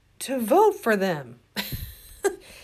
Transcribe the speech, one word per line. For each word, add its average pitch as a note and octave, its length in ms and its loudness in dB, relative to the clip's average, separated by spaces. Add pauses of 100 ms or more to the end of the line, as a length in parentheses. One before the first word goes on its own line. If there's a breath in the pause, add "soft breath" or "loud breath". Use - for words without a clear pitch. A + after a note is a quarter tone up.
(200)
to B3+ 200 -4
vote F4+ 320 4
for A#3 240 0
them. D3+ 420 -4 (180)
<laughs> G#3 80 -4 (1000 loud breath)